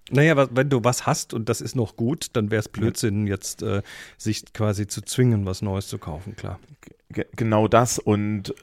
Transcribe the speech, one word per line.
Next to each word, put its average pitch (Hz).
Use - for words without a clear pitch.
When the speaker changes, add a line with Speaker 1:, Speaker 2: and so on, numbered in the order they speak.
Speaker 1:
Naja, 147
wa-, 135
wenn 131
du 127
was 123
hast -
und 113
das 117
ist -
noch 117
gut, 120
dann 104
wär's 107
Speaker 2:
Ja. -
Speaker 1:
Blödsinn, 107
jetzt, -
äh, 101
sich -
quasi 107
zu 104
zwingen, 113
was 92
Neues 98
zu 101
kaufen, 92
klar. 95
Speaker 2:
G-, -
ge-, -
genau 110
das. 117
Und, 104